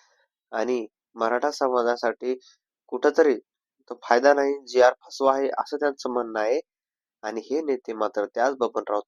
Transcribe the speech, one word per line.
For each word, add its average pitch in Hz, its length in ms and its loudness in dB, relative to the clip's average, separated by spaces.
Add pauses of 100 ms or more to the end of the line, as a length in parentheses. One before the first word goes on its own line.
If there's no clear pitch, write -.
(520)
आणि 117 340 -2 (300)
मराठा 120 360 0
समाजासाठी 120 840 -2 (520)
कुठंतरी 147 480 2 (540)
तो 120 140 -14
फायदा 131 300 6
नाही, 139 240 0 (100)
जीआर 123 340 6
फसवा 135 340 0
आहे, 139 220 -2
असं - 200 -6
त्यांचं 143 340 -4
म्हणणं 117 280 -4
आहे. 117 200 0 (640)
आणि 110 180 -6
हे 147 200 -4
नेते 131 320 -6
मात्र 107 320 -2
त्याच 127 320 -2
बबनराव 107 500 -4